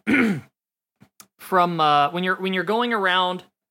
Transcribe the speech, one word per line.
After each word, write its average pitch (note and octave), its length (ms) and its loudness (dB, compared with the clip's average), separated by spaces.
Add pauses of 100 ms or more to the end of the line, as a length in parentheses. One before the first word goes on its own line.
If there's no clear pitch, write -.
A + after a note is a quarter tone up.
<clears throat> A3+ 340 0 (960)
from, F3 420 0
uh, D3 300 4
when F3 120 -4
you're, F#3 140 -2
when F#3+ 160 -4
you're F#3 100 -4
going A#3 300 -2
around, F#3 500 0 (280)